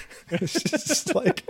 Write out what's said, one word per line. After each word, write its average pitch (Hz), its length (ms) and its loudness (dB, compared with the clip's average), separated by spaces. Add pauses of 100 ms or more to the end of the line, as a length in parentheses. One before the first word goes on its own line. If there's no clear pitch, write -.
(300)
It's 170 320 0
just - 540 0
like, - 340 2